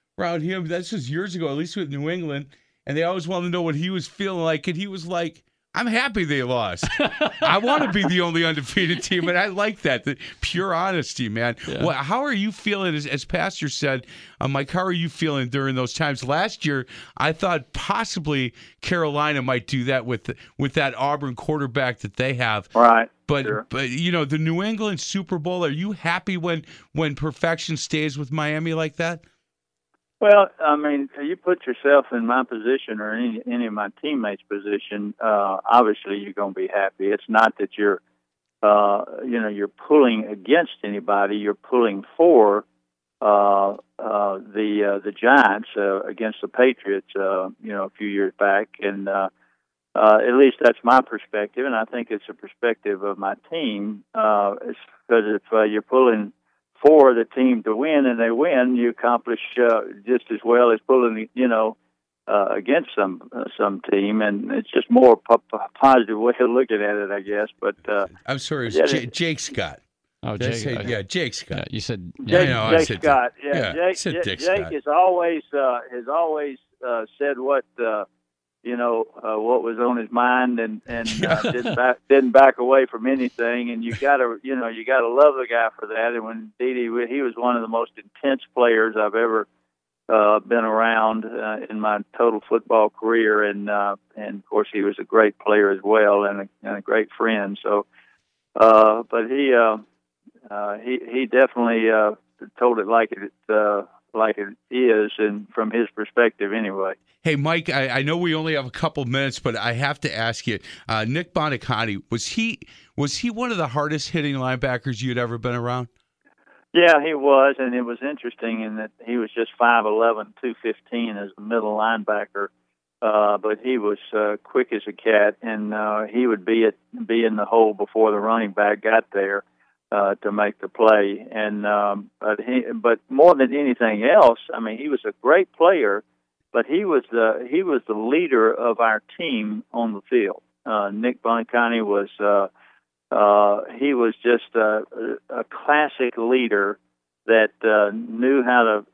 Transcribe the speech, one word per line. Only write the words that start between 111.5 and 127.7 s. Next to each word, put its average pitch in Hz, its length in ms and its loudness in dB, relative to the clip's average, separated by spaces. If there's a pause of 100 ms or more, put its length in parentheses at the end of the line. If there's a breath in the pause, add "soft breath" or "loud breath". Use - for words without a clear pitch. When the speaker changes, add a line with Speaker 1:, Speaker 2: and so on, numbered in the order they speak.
Speaker 1:
was 117 160 -6
he, 226 340 -6 (360 soft breath)
was 139 200 -2
he 240 140 -4
one 233 220 -6
of 202 60 -6
the 156 100 -2
hardest 147 420 -4
hitting 147 240 -2
linebackers 127 680 -4
you'd 123 180 -4
ever 120 200 -4
been 120 160 -6
around? 120 340 -6 (880 soft breath)
Speaker 3:
Yeah, 165 300 8
he 160 100 -2
was, 139 440 4
and 127 160 -2
it 123 80 0
was 120 200 -8
interesting 120 600 -8
in 107 140 -8
that 110 140 -10 (140)
he 120 140 -4
was 113 140 -4
just 117 260 -4
five 117 280 4
eleven, 107 560 0
two 120 200 -6
fifteen 117 540 -6
as 101 220 -10
a - 20 -20
middle 107 360 -2
linebacker, 104 720 -2 (540)
uh, 107 360 2
but 107 240 -4
he 127 160 0
was, 104 200 -2 (180)
uh, 104 260 0
quick - 300 -2
as 107 160 -4
a 104 40 -8
cat, 104 500 2
and, 107 320 -6
uh, 107 300 -2
he 117 220 0
would 107 180 0
be 113 200 2
at, 107 100 2 (320)
be 113 180 0
in 110 120 0
the 104 80 -2
hole 110 300 4